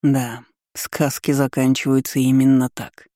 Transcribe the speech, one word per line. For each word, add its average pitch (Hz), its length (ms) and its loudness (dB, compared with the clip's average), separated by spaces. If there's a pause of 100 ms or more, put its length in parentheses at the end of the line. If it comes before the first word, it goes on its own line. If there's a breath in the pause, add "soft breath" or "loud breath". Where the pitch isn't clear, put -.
Да, 131 420 -2 (300)
сказки - 580 -4
заканчиваются 131 880 0
именно 131 480 4
так. - 480 -14